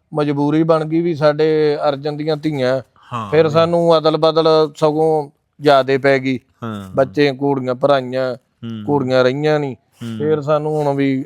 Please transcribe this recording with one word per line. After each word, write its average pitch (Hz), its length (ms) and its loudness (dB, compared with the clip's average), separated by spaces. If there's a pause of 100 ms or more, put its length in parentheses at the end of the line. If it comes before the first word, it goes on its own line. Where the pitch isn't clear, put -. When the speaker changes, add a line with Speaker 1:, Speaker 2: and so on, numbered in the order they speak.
(140)
Speaker 1:
ਮਜਬੂਰੀ 147 500 0
ਬਣ 160 220 2
ਗਈ 160 160 -2
ਵੀ 170 140 -2
ਸਾਡੇ 151 640 2 (120)
ਅਰਜਨ 147 280 -4
ਦੀਆਂ 151 200 -2
ਧੀਆਂ, 135 440 -2 (320)
Speaker 2:
ਹਾਂ, 110 160 -8
Speaker 1:
ਫਿਰ 156 140 4
Speaker 2:
ਹਾਂ। 160 60 0
Speaker 1:
ਸਾਨੂੰ 165 480 4
ਅਦਲ 156 200 2
ਬਦਲ 156 580 2
ਸਗੋਂ 156 540 0 (320)
ਜ਼ਿਆਦੇ 139 360 4
ਪੈ 135 220 2
ਗਈ। 131 200 -4 (240)
Speaker 2:
ਹਾਂ। 104 320 -8
Speaker 1:
ਬੱਚੇ, 139 360 0 (100)
ਘੋੜੀਆਂ 135 340 -2
ਭਰਾਈਆਂ, 131 600 -2
Speaker 2:
ਹੂੰ। 113 540 -14
Speaker 1:
ਘੋੜੀਆਂ 127 340 2
ਰਹੀਆਂ 147 360 0
ਨਹੀਂ। 139 160 -6
Speaker 2:
ਹੂੰ। 113 420 -14
Speaker 1:
ਫਿਰ 151 240 -2
ਸਾਨੂੰ 151 420 -2
ਹੁਣ 143 120 -2
ਵੀ 135 300 0